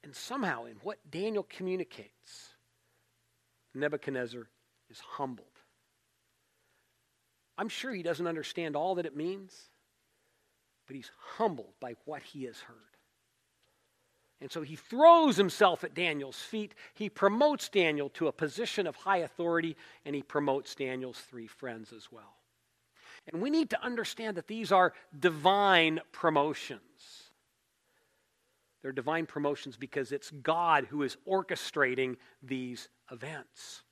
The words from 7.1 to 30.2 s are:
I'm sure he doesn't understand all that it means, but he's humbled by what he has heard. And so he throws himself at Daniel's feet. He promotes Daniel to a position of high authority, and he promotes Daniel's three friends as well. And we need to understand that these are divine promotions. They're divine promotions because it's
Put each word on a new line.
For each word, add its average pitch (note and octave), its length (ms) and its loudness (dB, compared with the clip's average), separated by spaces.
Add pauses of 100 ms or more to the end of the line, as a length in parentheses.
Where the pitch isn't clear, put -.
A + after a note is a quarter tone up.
I'm G#3 100 -4
sure B3+ 240 -8
he F#3 100 -8
doesn't E3+ 240 -4
understand E3 480 -6
all F3 220 -2
that F3 100 -4
it C#3 80 -12
means, F#3 540 -10 (1200)
but C3+ 100 -14
he's A#2+ 140 -16 (260)
humbled E3 420 -2
by A#2+ 160 -10 (120)
what D3 160 -10
he C#3 220 -12
has A2+ 160 -12
heard. A#2 160 -20 (1700)
And C3+ 80 -14
so D#3+ 120 -8
he D3+ 120 -12
throws D#4 640 8
himself F#3 480 4
at D3+ 80 -8
Daniel's D3 480 -4
feet. G#3+ 340 -8 (200)
He G#3+ 160 -6
promotes A#3+ 580 2
Daniel D3+ 460 0
to E3 120 -2
a C3+ 60 2
position F3+ 540 -4
of D3 100 -8
high F#3+ 220 0
authority, E3 580 -2 (300)
and C#3+ 100 -6
he C#3 60 -6
promotes C#3+ 520 -2
Daniel's C3 460 -8
three A#2 260 -16
friends A2+ 460 -14
as A2 180 -20
well. A2 280 -20 (920)
And E3 120 -4
we C#4 80 0
need D#4 200 2
to - 140 -4
understand A3+ 540 -6
that - 80 -10
these G#3+ 260 -2
are F3+ 220 6 (220)
divine E3 840 6 (100)
promotions. D3 680 0 (2000)
They're C3+ 120 -8
divine D3+ 340 -2
promotions C#3+ 500 -4
because C3+ 340 -6
it's C#3+ 200 -8